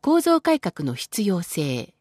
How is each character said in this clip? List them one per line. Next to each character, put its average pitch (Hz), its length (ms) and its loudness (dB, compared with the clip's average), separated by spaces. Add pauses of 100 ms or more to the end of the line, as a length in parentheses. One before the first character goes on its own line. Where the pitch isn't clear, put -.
構 320 180 4
造 330 220 2
改 320 180 2
革 151 260 -6
の 123 80 -2
必 - 300 -6
要 190 180 0
性。 135 600 -4